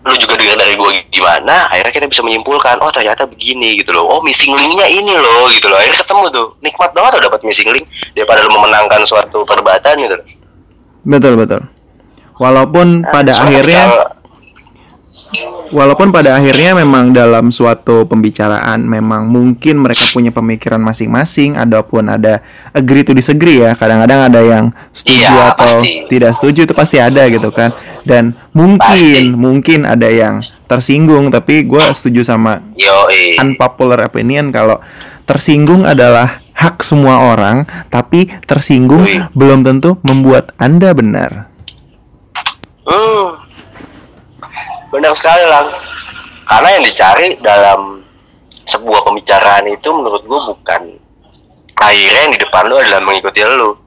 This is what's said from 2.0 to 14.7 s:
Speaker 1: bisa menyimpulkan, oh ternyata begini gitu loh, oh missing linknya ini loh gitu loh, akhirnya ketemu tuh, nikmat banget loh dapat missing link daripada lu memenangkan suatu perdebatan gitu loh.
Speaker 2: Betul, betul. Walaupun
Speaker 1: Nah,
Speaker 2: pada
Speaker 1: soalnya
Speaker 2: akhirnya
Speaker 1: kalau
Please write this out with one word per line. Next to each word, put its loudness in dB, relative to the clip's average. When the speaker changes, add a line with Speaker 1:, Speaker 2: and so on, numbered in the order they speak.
Speaker 1:
bisa -4
menyimpulkan, -2
oh -2
ternyata -4
begini -6
gitu -6
loh, -2
oh 0
missing -2
linknya 0
ini -2
loh 2
gitu 0
loh, 0
akhirnya 0
ketemu 0
tuh, -4
nikmat -4
banget 0
loh 0
dapat -2
missing -4
link -4
daripada 0
lu 0
memenangkan 2
suatu -2
perdebatan 0
gitu -4
loh. -14
Speaker 2:
Betul, 2
betul. -2
Walaupun 2
Speaker 1:
Nah, -6
Speaker 2:
pada 2
Speaker 1:
soalnya 0
Speaker 2:
akhirnya 2
Speaker 1:
kalau 2